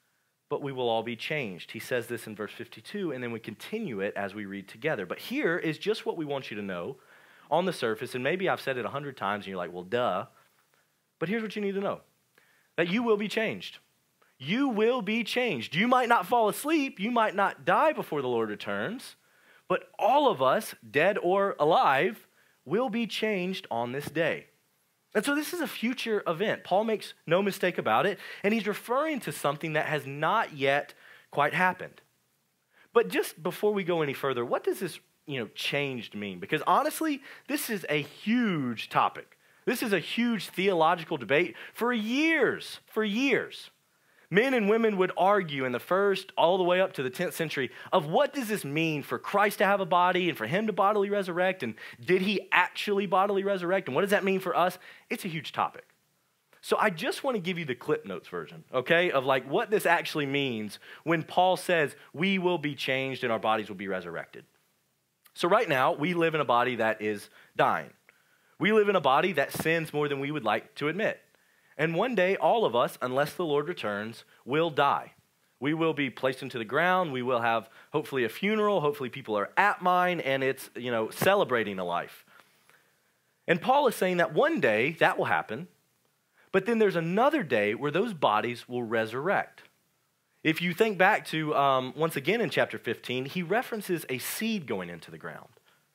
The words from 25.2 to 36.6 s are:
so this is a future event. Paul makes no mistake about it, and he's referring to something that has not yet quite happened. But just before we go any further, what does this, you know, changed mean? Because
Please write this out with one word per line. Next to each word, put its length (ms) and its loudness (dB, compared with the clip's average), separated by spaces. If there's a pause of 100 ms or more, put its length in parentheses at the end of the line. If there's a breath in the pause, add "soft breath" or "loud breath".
so 100 0
this 200 -2
is 80 -6
a 60 -2
future 600 -2
event. 380 -2
Paul 180 2
makes 300 -4 (120)
no 160 4
mistake 360 -2
about 280 2
it, 140 -2 (240 loud breath)
and 100 2
he's 140 0
referring 540 -2
to 100 -6
something 400 -2
that 140 0
has 200 -2
not 460 -2
yet 420 0 (380 loud breath)
quite 220 2
happened. 480 -2 (920 soft breath)
But 160 4
just 340 -4
before 320 0
we 120 -2
go 160 2
any 100 0
further, 320 -2
what 220 -2
does 160 0
this, 180 -6 (260)
you 140 -6
know, 160 -4
changed 600 -4
mean? 260 -8
Because 260 -2